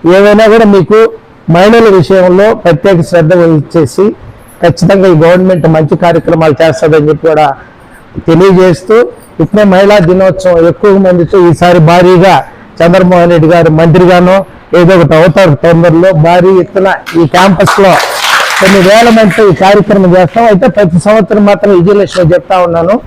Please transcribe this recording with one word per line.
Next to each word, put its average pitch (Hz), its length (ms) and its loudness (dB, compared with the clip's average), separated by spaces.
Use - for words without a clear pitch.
ఏవైనా 208 320 2
కూడా 220 180 2
మీకు 208 460 0
మహిళల 208 460 2
విషయంలో 190 600 0
ప్రత్యేక 175 460 -2
శ్రద్ధ 170 320 0
వహించేసి 165 760 -2
ఖచ్చితంగా 190 440 0
ఈ 185 40 2
గవర్నమెంట్ 175 560 0
మంచి 156 300 -2
కార్యక్రమాలు 160 680 -2
చేస్తుందని 156 460 0
చెప్పి 156 180 -4
కూడా 151 280 -2
తెలియజేస్తూ, 185 920 0
ఇట్లే 208 240 -2
మహిళా 202 340 2
దినోత్సవం 180 680 0
ఎక్కువ 196 300 0
మందితో 180 520 0
ఈసారి 175 300 0
భారీగా 175 640 2
చంద్రమోహన్ 180 460 0
రెడ్డి 160 160 2
గారు 165 220 2
మంత్రిగానో 180 760 0
ఏదో 180 160 2
ఒకటి 165 200 0
అవుతారు 170 400 2
తొందరలో. 170 560 0
భారీ 175 480 0
ఎత్తున 190 340 -2
ఈ - 20 2
క్యాంపస్లో 185 680 0
కొన్ని 196 180 0
వేల 214 300 2
మందితో 220 400 2
ఈ 170 40 0
కార్యక్రమం 196 640 0
చేస్తాం. 226 280 0
అయితే 208 220 0
ప్రతి 180 320 -2
సంవత్సరం 214 460 0
మాత్రం 202 340 0
విజయలక్ష్మి 180 540 0
చెప్తా 180 240 -2
ఉన్నాను 175 500 -2